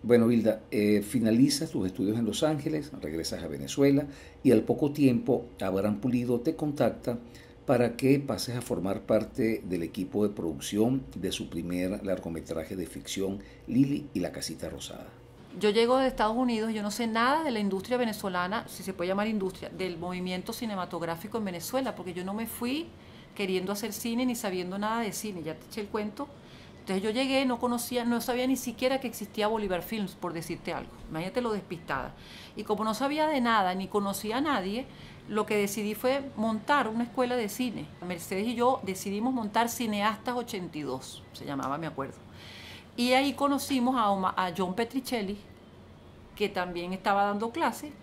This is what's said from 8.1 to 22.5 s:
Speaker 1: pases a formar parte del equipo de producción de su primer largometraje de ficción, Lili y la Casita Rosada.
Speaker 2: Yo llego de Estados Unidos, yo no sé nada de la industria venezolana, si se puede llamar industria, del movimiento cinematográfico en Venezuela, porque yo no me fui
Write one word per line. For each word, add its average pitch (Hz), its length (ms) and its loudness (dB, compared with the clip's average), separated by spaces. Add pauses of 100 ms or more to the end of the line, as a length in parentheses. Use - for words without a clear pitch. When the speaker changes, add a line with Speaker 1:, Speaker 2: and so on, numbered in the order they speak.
Speaker 1:
pases 120 380 -4
a 123 40 -4
formar 98 420 -2
parte 110 600 2
del 87 180 -2
equipo 98 460 0
de 101 60 0
producción 107 720 0 (100)
de 90 160 -2
su - 180 -6
primer 90 560 -2
largometraje 82 720 -4
de 90 100 -4
ficción, 98 540 -6 (260)
Lili 139 480 2
y 101 60 -2
la 85 140 -2
Casita 80 360 -8
Rosada. - 380 -12 (500)
Speaker 2:
Yo 208 120 4
llego 233 280 4
de 262 120 4
Estados 226 260 0
Unidos, 226 380 0
yo 214 100 -2
no 208 80 -2
sé 233 160 -2
nada 247 380 2
de 285 60 0
la 214 100 0
industria 196 340 0
venezolana, 208 720 -2
si - 160 -14
se 190 80 -6
puede 175 160 -2
llamar 202 200 0
industria, 190 420 -2
del 175 280 -6
movimiento 180 540 -4
cinematográfico 185 880 -4
en 214 80 -2
Venezuela, 196 500 -4
porque 180 180 -8
yo 185 120 -6
no 190 80 -4
me 226 120 -4
fui 262 420 -4 (480)